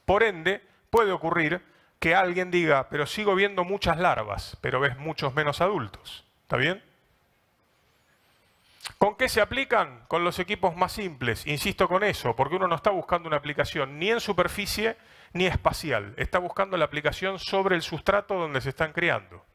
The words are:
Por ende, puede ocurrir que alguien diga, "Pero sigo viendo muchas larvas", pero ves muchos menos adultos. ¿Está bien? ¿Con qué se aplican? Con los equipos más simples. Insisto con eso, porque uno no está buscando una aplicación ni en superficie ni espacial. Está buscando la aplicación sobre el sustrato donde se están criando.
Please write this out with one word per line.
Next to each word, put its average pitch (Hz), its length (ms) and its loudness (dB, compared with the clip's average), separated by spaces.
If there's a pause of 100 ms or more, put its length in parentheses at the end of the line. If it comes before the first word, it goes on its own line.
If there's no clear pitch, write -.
Por 202 160 4
ende, 185 420 0 (240)
puede 214 240 4
ocurrir 160 480 0 (380)
que 165 160 4
alguien 180 360 2
diga, 156 380 4
"Pero 147 160 -2
sigo 208 300 0
viendo 196 300 2
muchas 180 340 0
larvas", 117 640 0
pero 127 180 0
ves 131 160 0
muchos 147 380 -4
menos 147 260 0
adultos. 170 640 -2 (200)
¿Está - 120 -2
bien? 160 260 0 (2250)
¿Con 208 200 2
qué 254 120 0
se 220 120 2
aplican? 208 680 0
Con 170 160 0
los 175 140 0
equipos 185 360 -2
más 180 180 0
simples. 131 540 -4
Insisto 180 400 0
con 185 160 2
eso, 147 320 0
porque 139 220 0
uno 185 100 0
no 170 100 0
está 208 140 2
buscando 170 380 -2
una 156 80 0
aplicación 143 600 -4
ni 185 120 -2
en 233 100 0
superficie 196 760 -2 (380)
ni 180 120 2
espacial. 117 680 -2
Está 131 220 -2
buscando 185 380 -2
la 156 80 2
aplicación 151 540 -2
sobre 190 380 2
el 160 60 -2
sustrato 196 520 0
donde 156 260 -2
se 135 100 -4
están 156 220 -4
criando. 113 520 -4 (100)